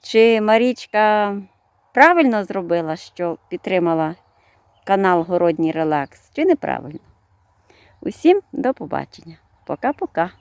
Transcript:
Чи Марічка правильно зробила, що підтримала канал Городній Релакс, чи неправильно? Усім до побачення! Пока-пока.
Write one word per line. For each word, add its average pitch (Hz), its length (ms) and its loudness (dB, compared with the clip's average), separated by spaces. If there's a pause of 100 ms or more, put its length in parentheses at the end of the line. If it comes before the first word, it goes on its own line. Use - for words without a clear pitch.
Чи 226 400 4
Марічка 214 920 0 (600)
правильно 269 480 4
зробила, 170 520 -4
що 170 420 -8 (120)
підтримала 170 640 -2 (720)
канал 190 380 2
Городній 170 480 0
Релакс, 151 600 -4
чи 311 120 -2
неправильно? 151 540 -2 (1000)
Усім 370 400 0 (100)
до 269 220 -4
побачення! 143 640 -12 (280)
Пока-пока. 180 760 -6